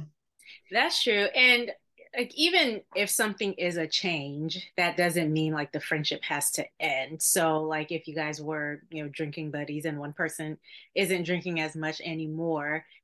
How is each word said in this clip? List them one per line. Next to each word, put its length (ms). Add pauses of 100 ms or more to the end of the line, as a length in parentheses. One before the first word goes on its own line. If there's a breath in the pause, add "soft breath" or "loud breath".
(720 loud breath)
That's 320
true. 220 (100)
And, 360 (460)
like, 180
even 460 (140)
if 160
something 420
is 240
a 80
change, 920
that 200
doesn't 340
mean, 220
like, 180
the 80
friendship 440
has 300
to 120 (140)
end. 420
So, 400
like, 300
if 160
you 80
guys 260
were, 480
you 140
know, 60
drinking 420
buddies 340
and 140
one 140
person 440 (380 loud breath)
isn't 280
drinking 360
as 160
much 260
anymore, 840 (200 soft breath)